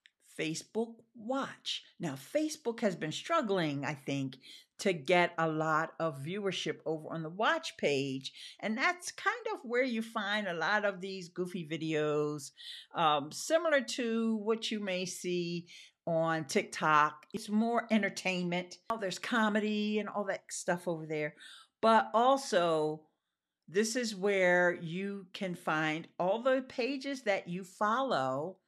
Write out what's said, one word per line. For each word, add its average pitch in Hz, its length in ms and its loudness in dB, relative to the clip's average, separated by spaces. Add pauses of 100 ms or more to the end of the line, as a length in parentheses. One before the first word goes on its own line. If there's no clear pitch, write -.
(400)
Facebook 170 560 -4 (200)
Watch. 233 680 -6 (160)
Now, 151 160 -4
Facebook 262 640 -4
has 196 160 0
been 156 160 -6
struggling, 185 720 0
I 147 80 -2
think, 139 440 -4 (420)
to 196 120 2
get 175 460 4
a 165 100 2
lot 156 520 0
of 147 240 -2
viewership 180 540 -4 (100)
over 156 220 -4
on 165 120 -6
the 156 80 -6
Watch 277 480 -2
page, 139 560 0 (260)
and 214 160 -2
that's 349 360 -2
kind 440 420 -4
of 359 80 -6
where 240 220 0
you 233 180 0
find 208 460 -2
a 170 80 -2
lot 196 280 2
of 196 160 0
these 190 300 -8
goofy 180 360 -4
videos, 151 840 0 (460)
um, 151 360 4
similar 311 500 2
to 226 560 0
what 220 340 -2
you 214 80 -2
may 185 260 -2
see 175 640 -4 (400)
on 165 380 2
TikTok. 156 880 2
It's 202 160 -8
more 233 420 2
entertainment. 185 880 0 (100)
Oh, 226 80 0
there's 190 220 -4
comedy 214 800 2
and 202 100 -4
all 202 160 -4
that 196 240 -4
stuff 180 380 -2
over 160 180 -4
there, 151 300 -2 (440)
but 220 360 6
also 175 880 4 (640)
this 220 260 2
is 233 180 -2
where 180 680 4
you 190 500 -6
can 180 240 -6
find 160 500 -2 (140)
all 190 220 2
the 262 260 2
pages 262 540 -4
that 196 260 0
you 180 160 -6
follow 185 920 0 (100)